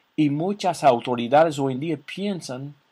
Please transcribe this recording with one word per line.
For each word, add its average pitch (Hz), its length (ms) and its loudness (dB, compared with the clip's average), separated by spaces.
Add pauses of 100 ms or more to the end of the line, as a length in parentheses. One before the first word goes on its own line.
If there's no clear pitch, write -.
(200)
y 147 100 4
muchas 175 520 -2
autoridades 131 800 4
hoy 135 140 -2
en 123 40 -6
día 156 180 -4
piensan 147 760 -8 (180)